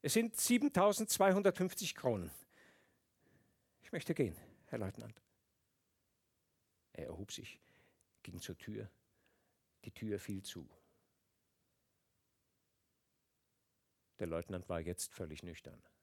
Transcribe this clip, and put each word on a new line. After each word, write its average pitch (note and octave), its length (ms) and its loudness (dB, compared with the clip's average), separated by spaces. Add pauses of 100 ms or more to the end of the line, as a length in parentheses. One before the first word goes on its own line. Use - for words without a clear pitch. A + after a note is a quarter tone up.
Es D#3+ 100 0
sind A3+ 240 4
siebentausendzweihundertfünfzig G3 1600 4
Kronen. G2 360 0 (1500)
Ich - 120 -14
möchte D#3+ 220 -2
gehen, F#2+ 220 0 (300)
Herr - 120 -6
Leutnant." A2 440 -8 (1700)
Er - 140 -10
erhob F2+ 260 -10
sich, - 280 -14 (640)
ging F2+ 180 -12
zur - 180 -10
Tür. G#2+ 320 -10 (920)
Die - 80 -14
Tür G#2+ 260 -4
fiel G2 240 -6
zu. - 260 -12 (3500)
Der F#2 80 -2
Leutnant F2 420 -6
war E2+ 120 -2
jetzt E2+ 320 -6
völlig D#2 300 -10
nüchtern. - 400 -16 (200)